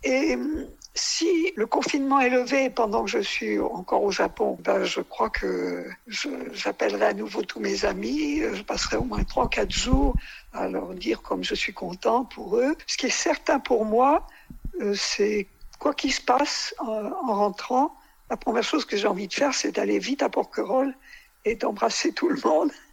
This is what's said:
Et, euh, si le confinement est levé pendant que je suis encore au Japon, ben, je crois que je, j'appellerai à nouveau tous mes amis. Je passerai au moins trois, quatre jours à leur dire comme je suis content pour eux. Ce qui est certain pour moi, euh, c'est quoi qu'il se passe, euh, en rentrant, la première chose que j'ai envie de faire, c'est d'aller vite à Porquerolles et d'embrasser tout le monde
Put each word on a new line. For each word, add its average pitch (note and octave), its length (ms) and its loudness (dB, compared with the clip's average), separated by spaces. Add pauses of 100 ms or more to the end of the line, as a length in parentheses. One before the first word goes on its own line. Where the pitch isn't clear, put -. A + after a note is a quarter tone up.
Et, C4+ 340 2
euh, C#4 320 -4 (260)
si E4+ 640 0
le A3 100 0
confinement C#4 540 2
est B3 100 4
levé B3+ 400 2
pendant G#3+ 340 0
que G3 60 -4
je A#3 80 0
suis G#3+ 400 -2
encore G3 460 0
au G3+ 80 2
Japon, G3 500 0
ben, G3 220 2
je F#3 160 -2
crois - 280 -2
que - 560 -2 (220)
je, A#3 220 -6 (240)
j'appellerai G#3 540 0
à G#3 80 4
nouveau G#3 280 -4
tous - 160 -8
mes G3+ 260 0
amis. C4+ 560 0 (120)
Je G3 100 -6
passerai - 340 -2
au - 80 0
moins G#3 200 0
trois, - 240 0
quatre - 240 0
jours C4+ 420 4 (380)
à - 160 -2
leur F#2+ 260 -6
dire A2+ 280 -2
comme - 200 -4
je G3 140 -4
suis - 160 -4
content A3+ 520 0
pour G#3 340 -2
eux. C#4 180 2 (100)
Ce - 100 -6
qui C4+ 100 -4
est A3 40 0
certain D4+ 480 0
pour A#3 260 0
moi, B3+ 420 4 (540)
euh, G3+ 160 0
c'est G#3 520 0 (320)
quoi D4 140 0
qu'il C4+ 180 -2
se - 80 -2
passe, C#4+ 640 0
euh, A3 280 -4 (160)
en A3+ 80 2
rentrant, G#3 640 2 (340)
la - 60 -2
première A3+ 260 0
chose C#4 220 0
que - 120 -2
j'ai G3+ 120 2
envie G3 200 -2
de - 60 -8
faire, C#4 180 2
c'est - 200 -2
d'aller G3+ 260 2
vite A#3 240 -2
à - 60 2
Porquerolles C4 680 0 (500)
et A#3 120 0
d'embrasser A3+ 560 0
tout - 160 0
le - 160 0
monde D#4 260 4 (220)